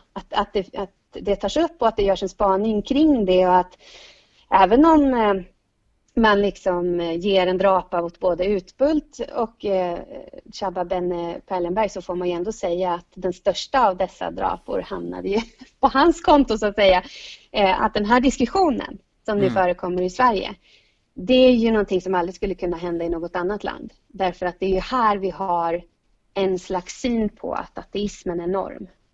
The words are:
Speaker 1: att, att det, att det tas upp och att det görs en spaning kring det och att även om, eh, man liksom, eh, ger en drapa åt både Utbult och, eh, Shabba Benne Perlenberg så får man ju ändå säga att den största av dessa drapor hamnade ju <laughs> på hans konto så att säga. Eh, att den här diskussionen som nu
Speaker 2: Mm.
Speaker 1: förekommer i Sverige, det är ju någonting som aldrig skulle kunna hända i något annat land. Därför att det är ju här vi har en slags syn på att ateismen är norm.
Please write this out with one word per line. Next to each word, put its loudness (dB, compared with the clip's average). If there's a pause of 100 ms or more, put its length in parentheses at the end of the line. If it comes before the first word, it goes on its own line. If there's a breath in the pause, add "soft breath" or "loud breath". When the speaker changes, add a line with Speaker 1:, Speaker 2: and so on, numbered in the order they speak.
(120)
Speaker 1:
att, -16
att -2
det, -4
att -8 (220)
det -4
tas -4
upp 0
och 4
att 0
det 0
görs 0
en -4
spaning 0
kring 2
det 4
och 4
att 0 (720 loud breath)
även 6
om, 6
eh, 2 (800)
man 4
liksom, -2
eh, -4
ger 2
en 0
drapa 2
åt -10
både 0
Utbult -2 (140)
och, -6
eh, -2 (540)
Shabba -6
Benne -4
Perlenberg -2
så -10
får -8
man -4
ju -2
ändå -6
säga -4
att -10
den -6
största 0
av 0
dessa -6
drapor -4
hamnade -8
ju -2 (200)
<laughs> -18
på 4
hans 2
konto 4
så -2
att -2
säga. 4 (480 loud breath)
Eh, 2
att -2
den -2
här 4
diskussionen 0 (260)
som -2
nu 2
Speaker 2:
Mm. 0
Speaker 1:
förekommer 0
i -2
Sverige, 0 (600 soft breath)
det 0
är 8
ju 4
någonting 0
som -4
aldrig -2
skulle -6
kunna -4
hända -6
i -4
något -6
annat -4
land. -10 (160)
Därför -4
att -6
det -2
är 0
ju 0
här 0
vi -4
har -2 (520)
en 0
slags -8
syn -2
på -8
att -10
ateismen -8
är -8
norm. -6 (280)